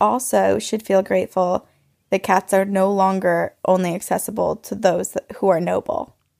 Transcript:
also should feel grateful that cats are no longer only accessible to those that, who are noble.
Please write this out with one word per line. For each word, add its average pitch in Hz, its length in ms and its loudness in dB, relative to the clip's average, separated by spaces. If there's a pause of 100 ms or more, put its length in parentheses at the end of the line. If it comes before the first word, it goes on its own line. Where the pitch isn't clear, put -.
also 208 580 2
should 214 240 -6
feel 190 200 2
grateful 185 640 -2 (440)
that 196 120 0
cats 190 300 0
are 196 140 2
no 196 260 0
longer 190 640 0 (100)
only 180 300 2
accessible 185 600 -4
to - 180 -12
those 190 380 0
that, - 120 -6 (120)
who 196 120 0
are 175 120 4
noble. - 540 -4 (260)